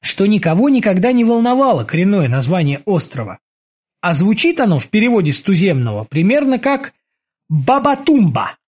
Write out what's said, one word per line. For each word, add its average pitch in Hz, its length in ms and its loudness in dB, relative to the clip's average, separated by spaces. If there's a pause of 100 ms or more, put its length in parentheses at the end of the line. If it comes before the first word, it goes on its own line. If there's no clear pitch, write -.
что - 260 -2
никого 208 420 2
никогда 226 440 0
не 240 100 2
волновало 233 600 2
коренное 175 440 0
название 139 580 -2
острова, 120 540 -4 (640)
а 175 120 0
звучит 220 460 0
оно 196 180 2
в 120 100 -6
переводе 214 460 0
с - 80 -8
туземного 135 600 0
примерно 254 560 0
как 269 340 -4 (560)
"Бабатумба". 240 1080 0 (100)